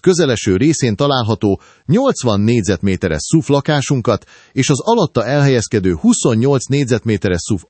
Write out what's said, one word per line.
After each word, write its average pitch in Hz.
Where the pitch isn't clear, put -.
közeleső 139
részén 127
található 113
nyolcvan 170
négyzetméteres 98
szuf -
lakásunkat 139
és -
az 131
alatta 185
elhelyezkedő 117
huszonnyolc 131
négyzetméteres 113
szuf 98